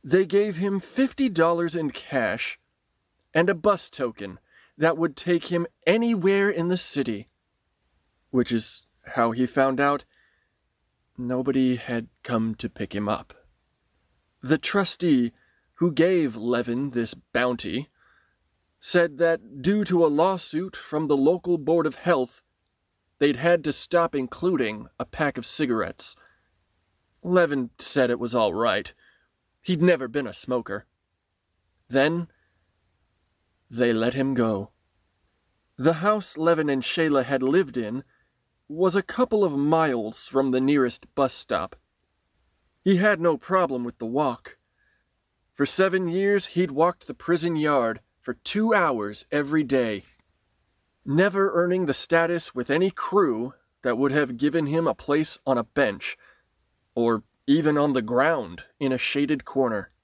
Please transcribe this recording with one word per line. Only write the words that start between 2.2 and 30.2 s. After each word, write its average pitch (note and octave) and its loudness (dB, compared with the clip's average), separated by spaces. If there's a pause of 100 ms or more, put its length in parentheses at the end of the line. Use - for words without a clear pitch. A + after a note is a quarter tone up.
and E3+ 2
a G3 0
bus F3+ 0
token G2+ -8 (380)
that D#3 2
would E3 -2
take F3 -2
him F3 -2 (200)
anywhere G3 2
in E3+ -2
the F3+ 0
city, A#2 -6 (960)
which B2 0
is - -4 (280)
how A#2 2
he B2 0
found C3+ 0
out C#3+ 2 (1120)
nobody B2+ 0
had A#2 -6 (140)
come A2+ -2
to A2+ -8
pick - -8
him G#2 -2
up. - -4 (1080)
The D3 2
trustee D#3 0 (440)
who F3 2
gave D#3+ 2
Levin A#2+ -2
this A#2+ -2
bounty A#2+ -4 (920)
said E3+ 0
that D#3+ -2
due G3 2
to E3+ 4
a D#3 6
lawsuit F3 0
from D#3 -6
the C#3+ 4
local E3+ 2
Board D#3 2
of C#3+ -2
Health, C#3+ -2 (800)
they'd C#3+ 4
had E3 2
to D3 -2
stop E3+ 0
including B2+ -2 (140)
a A#2+ -6
pack C#3+ -4
of A#2 -10
cigarettes. A2+ -4 (1080)
Levin D3 2
said B2+ 0
it A#2+ -2
was A#2+ -6
all G#2+ 4
right. G#2+ 0 (760)
He'd F3 0
never D#3 4
been B2+ -4